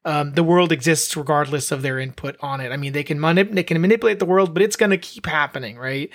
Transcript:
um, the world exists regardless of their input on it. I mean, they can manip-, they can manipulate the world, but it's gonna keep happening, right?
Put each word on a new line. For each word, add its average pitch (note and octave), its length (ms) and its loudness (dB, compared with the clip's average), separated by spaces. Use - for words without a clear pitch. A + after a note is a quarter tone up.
um, D3 280 -2
the E3+ 100 2
world F3 280 4
exists D3+ 460 0
regardless D3 540 0
of C#3 100 -2
their C3 180 -2
input C3+ 400 -10
on C#3 220 -6
it. B2 100 -8
I C3+ 60 -6
mean, C#3 160 -6
they D3 100 -4
can D3 140 -4
manip-, F3 380 2
they F3+ 80 2
can E3 180 0
manipulate G#3 380 2
the F#3 60 0
world, F#3 280 2
but F3 80 2
it's G#3 140 2
gonna G3 240 2
keep - 260 -14
happening, C#3 540 -4
right? C3+ 360 -6